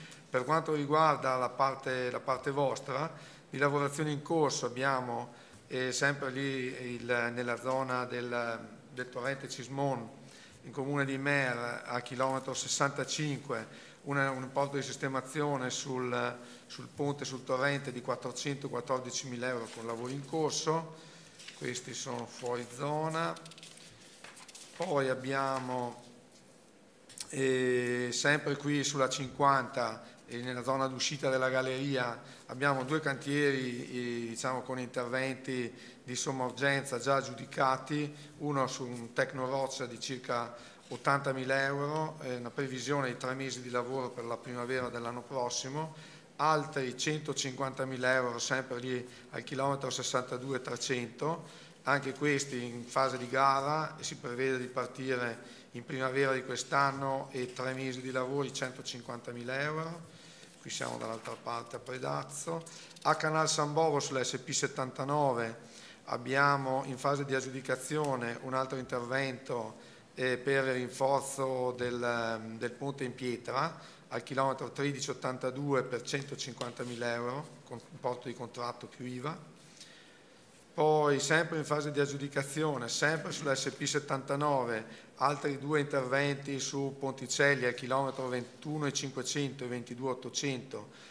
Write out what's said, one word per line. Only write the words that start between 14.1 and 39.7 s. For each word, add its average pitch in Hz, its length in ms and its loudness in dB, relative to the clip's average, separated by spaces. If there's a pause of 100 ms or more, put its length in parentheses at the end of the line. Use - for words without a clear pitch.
un 131 120 -4
importo 139 340 0
di 135 60 0
sistemazione 135 880 -2
sul, 123 680 0 (300)
sul - 220 -12
ponte, 143 380 -2
sul 131 180 -6
torrente 135 480 2
di 120 80 -6
quattrocentoquattordicimila 123 1500 -4
euro 120 280 -2
con 113 120 -8
lavori 117 280 -4
in 143 100 -6
corso. 160 840 0 (500)
Questi 127 360 -6
sono 120 340 -6
fuori 123 480 -4
zona. 160 600 0 (1400)
Poi 143 320 2
abbiamo, 131 960 0 (1300)
eh, 127 840 4
sempre 147 440 4
qui 147 280 2
sulla 139 240 4
cinquanta, 127 1080 2 (140)
e 120 80 -4
nella 123 240 -4
zona 135 240 2
d'uscita 135 440 0
della 131 180 4
galleria, 131 720 0 (260)
abbiamo 131 380 2
due 151 160 2
cantieri, 135 880 2
eh, 120 400 -2
diciamo, 123 340 -2
con 127 160 -4
interventi 127 920 -2 (300)
di 123 120 -8
somma 131 300 0
urgenza 135 540 2
già 135 180 4
aggiudicati, 135 960 2 (240)
uno 143 280 2
su 127 180 -4
un 120 280 -8
tecnoroccia 131 720 0